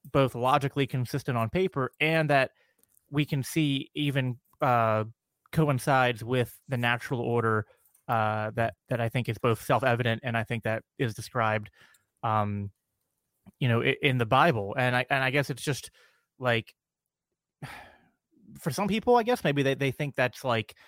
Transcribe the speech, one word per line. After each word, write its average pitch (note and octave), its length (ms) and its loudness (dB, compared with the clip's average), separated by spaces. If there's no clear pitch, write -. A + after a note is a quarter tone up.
both C3+ 240 2
logically C3 520 0
consistent B2+ 500 -4
on A2+ 120 -2
paper E3+ 500 -2
and D#3 300 2
that C3+ 220 4
we C#3+ 160 0
can C3+ 180 -4
see C#3 520 -2
even, C3+ 440 -2
uh, A2+ 440 2
coincides C3 720 2
with A#2+ 440 -2
the C3 100 -4
natural A#2+ 440 -2
order, A2+ 440 0
uh, G#2+ 440 0
that, A#2 240 -2
that A#2+ 120 -2
I A2+ 80 -2
think B2 200 -2
is A#2 80 -4
both A#2 260 0
self-evident A#2 600 0
and A#2 140 -2
I A2 60 0
think A2+ 200 -6
that A2+ 200 -2
is A#2 140 -2
described, A2 560 -2
um, G2+ 480 -2
you C3+ 100 0
know, A#2 140 2
i-, C3+ 180 2
in C3 180 2
the A#2+ 80 2
Bible. B2+ 500 2
And B2+ 180 0
I, B2+ 140 0
and C3+ 140 0
I C3 80 0
guess C#3 180 0
it's C3 140 -8
just, - 280 -6
like, A#2+ 360 0
<sighs> - 960 -20
for D#3+ 120 -4
some G3 160 -2
people, A3 280 2
I A#3+ 80 4
guess A#3+ 200 0
maybe C#3+ 200 2
they, C3+ 120 2
they C3+ 160 0
think C#3+ 240 -6
that's, B2 280 -2
like, A2+ 320 -2